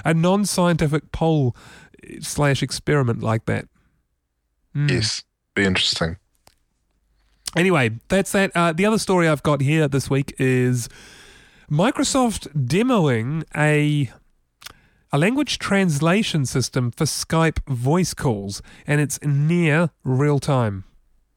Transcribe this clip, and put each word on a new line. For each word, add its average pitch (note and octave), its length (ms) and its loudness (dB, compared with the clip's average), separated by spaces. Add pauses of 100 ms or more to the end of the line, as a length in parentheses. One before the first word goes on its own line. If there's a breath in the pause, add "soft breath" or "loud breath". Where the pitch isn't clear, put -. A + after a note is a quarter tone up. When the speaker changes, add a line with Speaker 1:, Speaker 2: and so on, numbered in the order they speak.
Speaker 1:
a D#3+ 80 4
non-scientific F3 960 2
poll D#3 440 2 (680 loud breath)
slash C#3+ 420 0
experiment B2+ 580 -2
like A2 260 -2
that. A2 200 -4 (1080)
Mm. D3 180 0
Speaker 2:
Yes, A2+ 320 -2 (320)
be G2 100 2
interesting. F2 500 -2 (1400)
Speaker 1:
Anyway, E3 360 4 (180)
that's F#3+ 240 0
that. G3 220 0
Uh, E3+ 180 2
the F#3 120 0
other G#3+ 140 2
story F3+ 280 2
I've D3+ 160 0
got D3 180 0
here D3+ 260 2
this C3+ 220 -2
week C#3 280 -2
is B2+ 520 0 (840 loud breath)
Microsoft A#3+ 760 0 (200)
demoing D#3 760 0 (120)
a, D3+ 560 2 (1000 soft breath)
a C#3 60 0
language A#3+ 420 0
translation F3 840 0
system B2 460 -2
for - 140 -4
Skype D#3+ 640 -2
voice C#3 460 0
calls, G2+ 480 -4 (240 loud breath)
and D3 160 0
it's C#3 220 -4
near D#3 640 2 (140)
real C#3 360 2
time. A2+ 440 -2 (540)